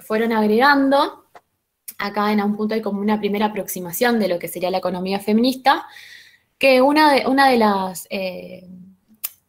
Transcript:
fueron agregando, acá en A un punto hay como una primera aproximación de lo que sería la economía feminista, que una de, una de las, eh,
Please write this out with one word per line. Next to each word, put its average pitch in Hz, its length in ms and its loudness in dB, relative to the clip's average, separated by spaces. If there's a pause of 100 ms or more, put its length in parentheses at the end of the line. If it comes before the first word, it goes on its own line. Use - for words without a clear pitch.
fueron 226 320 -2
agregando, 269 880 2 (720)
acá 208 360 -2
en 214 80 2
A 202 40 0
un 208 120 -2
punto 214 180 -4
hay 220 80 -4
como 202 180 -6
una 214 200 -2
primera 208 260 -2
aproximación 202 720 -4
de 202 100 0
lo 175 100 -2
que 170 100 -10
sería 180 220 -6
la 185 80 -2
economía 185 420 -4
feminista, 254 640 0 (720)
que 262 240 4
una 294 300 4
de, 262 140 2
una 269 220 4
de 254 80 4
las, 196 540 0
eh, 180 560 -10 (840)